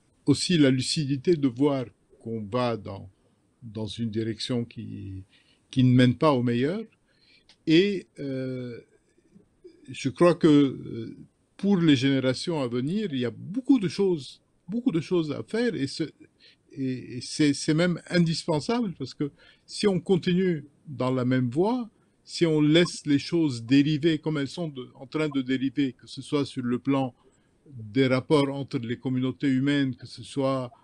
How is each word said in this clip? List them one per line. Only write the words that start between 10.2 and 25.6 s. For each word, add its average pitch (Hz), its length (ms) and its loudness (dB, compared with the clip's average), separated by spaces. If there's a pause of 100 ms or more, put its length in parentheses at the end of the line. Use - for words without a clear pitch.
que, 170 120 2
euh, 139 720 2 (400)
pour 202 200 2
les 160 180 6
générations 135 680 0
à 127 60 -4
venir, 147 440 -4
il 135 80 -6
y 120 60 -2
a 117 60 -4
beaucoup 185 480 0
de 190 80 0
choses, 175 520 -2 (280)
beaucoup 233 240 -2
de 165 100 0
choses 160 300 -2
à 117 100 -8
faire 226 320 -4
et 139 140 -4
ce, - 160 -8 (680)
et, 127 460 -8
et 123 40 -10
c'est, 143 340 2
c'est - 180 -2
même 170 340 2
indispensable 175 920 0
parce 131 160 -10
que 147 160 -4 (340)
si - 220 -2
on 185 120 2
continue 180 680 0 (180)
dans 127 260 -2
la 127 140 0
même 127 240 2
voie, 214 400 -2 (340)
si - 220 -2
on 156 160 4
laisse 156 460 4
les 143 100 4
choses 139 460 -2
dériver 147 560 4
comme 156 180 -4
elles 139 100 -4
sont 170 200 -8
de, 127 260 -12
en 135 140 -18
train 156 220 -2
de 139 120 -2
dériver, 131 520 -2